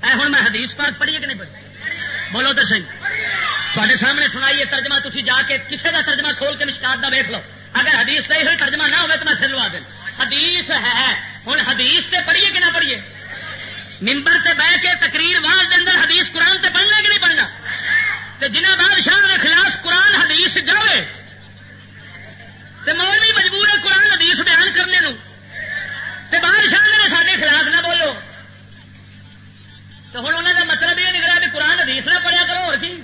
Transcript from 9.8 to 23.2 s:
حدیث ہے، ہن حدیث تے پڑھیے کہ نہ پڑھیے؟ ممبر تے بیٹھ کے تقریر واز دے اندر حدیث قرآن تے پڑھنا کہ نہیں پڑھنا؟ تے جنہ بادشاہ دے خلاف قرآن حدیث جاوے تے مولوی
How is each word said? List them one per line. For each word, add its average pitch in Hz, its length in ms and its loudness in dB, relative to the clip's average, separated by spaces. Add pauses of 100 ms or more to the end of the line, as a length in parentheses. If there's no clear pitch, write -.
حدیث 311 520 0
ہے، 247 420 0 (340)
ہن 277 220 -2
حدیث 262 420 0
تے 359 160 0
پڑھیے 381 240 2
کہ 370 80 -2
نہ 339 160 4
پڑھیے؟ 277 260 -2 (1000)
ممبر 277 440 0
تے 339 140 2
بیٹھ 339 240 2
کے 359 100 0 (140)
تقریر 330 380 0
واز 359 260 2
دے 370 40 2
اندر 359 280 4
حدیث 330 300 2
قرآن 339 300 2
تے - 120 2
پڑھنا 807 260 4
کہ 855 80 0
نہیں 831 140 2
پڑھنا؟ 784 240 2 (920)
تے 269 160 -2
جنہ 359 220 2
بادشاہ 370 500 4
دے 381 160 2
خلاف 359 400 2
قرآن 359 320 4
حدیث 320 420 2 (100)
جاوے 381 340 2 (1800)
تے 302 80 -2
مولوی 370 440 2